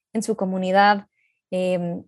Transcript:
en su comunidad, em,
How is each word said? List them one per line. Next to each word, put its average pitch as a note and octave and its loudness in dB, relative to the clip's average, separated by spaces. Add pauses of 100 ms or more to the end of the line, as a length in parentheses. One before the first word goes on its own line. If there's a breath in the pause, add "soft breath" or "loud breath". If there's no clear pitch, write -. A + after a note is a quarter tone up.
(140)
en A3 -2
su G#3+ -2
comunidad, G3 2 (420)
em, F3+ -4